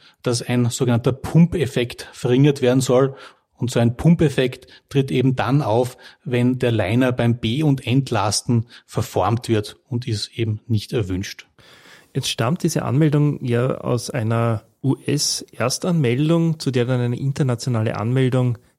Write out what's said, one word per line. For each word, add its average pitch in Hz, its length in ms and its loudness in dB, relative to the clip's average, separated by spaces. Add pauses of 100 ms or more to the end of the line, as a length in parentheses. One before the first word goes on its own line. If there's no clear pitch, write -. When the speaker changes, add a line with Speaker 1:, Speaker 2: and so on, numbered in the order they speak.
(220)
Speaker 1:
dass 120 200 -2
ein 123 260 0
sogenannter 120 440 0
Pumpeffekt 135 1000 0
verringert 135 480 2
werden 127 220 2
soll. 135 340 2 (380)
Und 120 160 -4
so 120 100 0
ein 117 160 2
Pumpeffekt 151 680 2 (240)
tritt 135 200 0
eben 131 240 2
dann 131 280 0
auf, 123 340 0 (280)
wenn 123 340 0
der 123 140 0
Liner 113 380 2
beim 120 280 0
Be- 123 260 -2
und 135 220 0
Entlasten 117 800 0 (180)
verformt 107 640 -4
wird 107 300 -2 (100)
und 120 180 -6
ist - 320 -6
eben 107 280 -4
nicht 110 260 -2
erwünscht. 95 540 -6 (640)
Speaker 2:
Jetzt 131 160 -4
stammt 127 360 -2
diese - 180 -2
Anmeldung 147 600 0
ja 123 360 -2
aus - 320 -4
einer 113 540 -2 (200)
U-S-Erstanmeldung, 156 1800 -2
zu 139 100 -4
der 120 140 0
dann 123 160 0
eine 120 180 -2
internationale 123 800 -2
Anmeldung 123 640 0 (200)